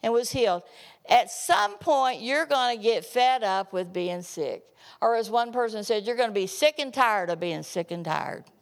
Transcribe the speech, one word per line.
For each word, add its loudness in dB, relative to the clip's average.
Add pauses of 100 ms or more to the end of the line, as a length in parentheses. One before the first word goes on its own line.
and 0
was 0
healed. 2 (440)
At 4
some 0
point, 0
you're 0
gonna 0
get 2
fed 2
up 0
with -4
being -4
sick. -6 (380)
Or 4
as -2
one -2
person -2
said, 0
"You're -2
gonna 0
be 0
sick 0
and -6
tired 2
of -2
being -4
sick -6
and -6
tired." -4 (180)